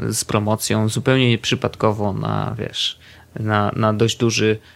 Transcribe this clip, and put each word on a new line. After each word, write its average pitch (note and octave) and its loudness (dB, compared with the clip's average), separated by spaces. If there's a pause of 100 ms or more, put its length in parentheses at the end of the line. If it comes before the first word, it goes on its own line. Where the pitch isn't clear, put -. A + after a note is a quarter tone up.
z A2 -4
promocją A2 0
zupełnie B2 2
przypadkowo G#2+ -2
na, G#2 -2
wiesz, - -6 (400)
na, G#2+ 0
na A2 2
dość A2 0
duży, G#2+ 2 (180)